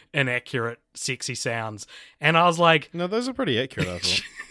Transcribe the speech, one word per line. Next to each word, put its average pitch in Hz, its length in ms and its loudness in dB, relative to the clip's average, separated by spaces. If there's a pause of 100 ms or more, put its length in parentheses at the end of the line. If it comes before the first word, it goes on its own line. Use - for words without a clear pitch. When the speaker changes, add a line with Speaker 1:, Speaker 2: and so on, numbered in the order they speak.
(140)
Speaker 1:
inaccurate, 123 680 -2 (160)
sexy - 400 -6
sounds. 113 520 -6 (320)
And 156 160 2
I 170 100 6
was 170 140 2
like, 165 340 6
Speaker 2:
No, 170 140 -4
those 233 220 -4
are 254 40 -6
pretty 175 260 0
accurate, 113 280 -4
I 90 120 -6
thought. 90 220 0 (300)